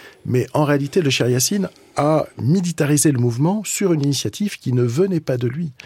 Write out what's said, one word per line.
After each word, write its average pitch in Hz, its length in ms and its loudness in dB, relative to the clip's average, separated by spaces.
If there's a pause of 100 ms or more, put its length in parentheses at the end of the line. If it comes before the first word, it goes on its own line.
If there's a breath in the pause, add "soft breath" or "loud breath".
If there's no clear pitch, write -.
(260 loud breath)
mais 123 280 0
en 147 120 2
réalité, 143 360 0
le 139 100 2
Cher 123 180 0
Yassine 180 400 0 (260)
a 147 300 2 (140)
militarisé 151 720 2
le 127 80 0
mouvement 143 440 0
sur 180 300 0
une 151 80 0
initiative 143 560 -2
qui 127 160 -4
ne 123 100 2
venait 160 360 0
pas 131 180 -2
de 123 100 -2
lui. 147 240 -6 (140 loud breath)